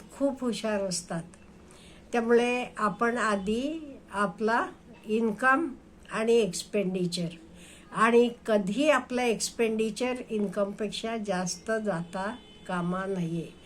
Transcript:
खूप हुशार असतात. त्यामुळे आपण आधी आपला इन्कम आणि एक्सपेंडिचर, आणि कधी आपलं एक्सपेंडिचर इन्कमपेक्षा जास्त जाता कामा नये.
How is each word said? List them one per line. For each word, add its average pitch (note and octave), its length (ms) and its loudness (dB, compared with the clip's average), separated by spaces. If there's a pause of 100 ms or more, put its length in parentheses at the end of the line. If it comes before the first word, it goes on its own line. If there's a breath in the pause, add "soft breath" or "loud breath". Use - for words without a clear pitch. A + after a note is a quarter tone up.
(180)
खूप C4+ 260 -2
हुशार G#3+ 380 -2
असतात. F3 420 -4 (880 loud breath)
त्यामुळे A#3+ 540 4 (120)
आपण A#3 400 0
आधी A#3 760 -2 (160)
आपला G#3+ 540 0 (400)
इन्कम B3+ 680 2 (380)
आणि A3 220 2
एक्सपेंडिचर, F#3 920 0 (680 loud breath)
आणि A#3 340 6 (160)
कधी G#3+ 440 2
आपलं B3+ 320 2
एक्सपेंडिचर A3+ 920 0 (160)
इन्कमपेक्षा G#3 880 -2
जास्त F#3 540 -4 (140)
जाता F#3+ 500 -4 (320)
कामा F3+ 380 -2
नये. E3+ 480 -4 (120 loud breath)